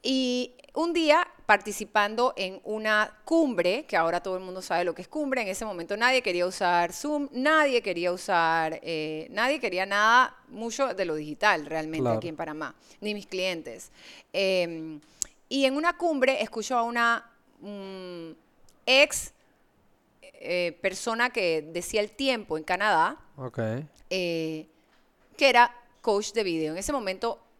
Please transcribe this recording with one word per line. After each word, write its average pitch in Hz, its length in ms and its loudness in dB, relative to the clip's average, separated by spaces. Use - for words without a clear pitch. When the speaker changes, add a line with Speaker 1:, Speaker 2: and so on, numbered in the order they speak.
Speaker 1:
Y 247 540 -2
un 330 180 -2
día, 320 340 4
participando 214 920 2
en 190 260 -8
una 214 640 0
cumbre, 247 600 2
que 196 120 0
ahora 165 240 2
todo 185 160 -4
el 185 60 -8
mundo 185 180 -10
sabe 175 240 0
lo 170 100 -2
que 185 60 -14
es 175 60 -14
cumbre, 269 340 -2
en 208 80 -4
ese 190 160 -6
momento 196 320 -6
nadie 254 240 4
quería 175 240 0
usar 175 480 2
Zoom, 294 380 -4
nadie 277 500 2
quería 180 320 -2
usar, 165 680 2
eh, 156 500 -6
nadie 254 280 0
quería 190 260 -2
nada 214 520 4
mucho 233 460 -4
de 190 120 -2
lo 160 100 -2
digital 151 500 0
realmente 156 380 -4
Speaker 2:
Claro. 113 140 2
Speaker 1:
aquí 165 120 -6
en 160 80 -10
Panamá, 151 380 -8
ni 208 120 -4
mis 202 140 -10
clientes. 175 640 -6
Em, 170 680 -2
y 269 160 2
en 262 100 2
una 339 220 0
cumbre 269 440 2
escucho 226 360 -4
a 233 60 2
una, 233 460 0
mm, 185 720 -12
ex, 277 480 2
eh, 175 600 -4
persona 226 500 -2
que 165 300 0
decía 175 260 -2
El 208 120 -2
Tiempo 240 460 -2
en 160 60 -6
Canadá, 190 540 2
Speaker 2:
Ok. 127 240 -8
Speaker 1:
eh, 165 580 -4
que 277 140 6
era 240 260 6
coach 208 300 0
de 220 120 0
video. 160 280 -2
En 165 60 -6
ese 240 160 -4
momento 214 500 -4